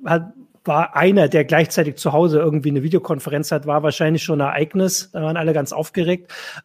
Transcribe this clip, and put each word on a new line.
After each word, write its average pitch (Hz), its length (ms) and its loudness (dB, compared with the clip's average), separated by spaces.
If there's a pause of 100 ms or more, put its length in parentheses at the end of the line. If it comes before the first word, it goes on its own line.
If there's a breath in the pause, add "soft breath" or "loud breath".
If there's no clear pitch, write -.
hat, 170 260 0 (320)
war 156 320 0
einer, 175 320 4
der 151 160 2
gleichzeitig 156 520 0
zu - 160 -2
Hause 156 260 4
irgendwie 151 320 0
eine 143 120 0
Videokonferenz 147 680 -2
hat, 143 140 -2
war 147 160 0
wahrscheinlich 156 400 0
schon 151 180 -2
ein 139 80 0
Ereignis. 180 640 -2
Da 165 100 -6
waren 160 140 -2
alle 160 160 0
ganz 143 200 -2
aufgeregt. 175 580 -4 (340 loud breath)